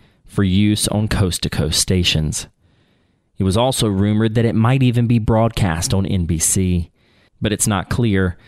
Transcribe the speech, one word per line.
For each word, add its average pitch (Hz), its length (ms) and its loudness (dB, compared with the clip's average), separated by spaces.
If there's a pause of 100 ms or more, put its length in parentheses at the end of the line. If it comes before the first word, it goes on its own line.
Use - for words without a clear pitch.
(260)
for - 180 -2
use 104 440 2
on 107 200 -2
coast-to-coast 85 720 -2
stations. 82 680 -2 (880)
It 101 60 -2
was 92 120 0
also 123 320 0
rumored 107 460 0
that 117 120 2
it 113 100 0
might 120 260 2
even 123 240 2
be 120 140 2
broadcast 110 760 0
on 95 140 0
N 92 180 -2
B 80 140 -2
C, 90 500 0 (500)
but 107 140 -2
it's - 140 -2
not 95 240 -2
clear 95 440 0 (120)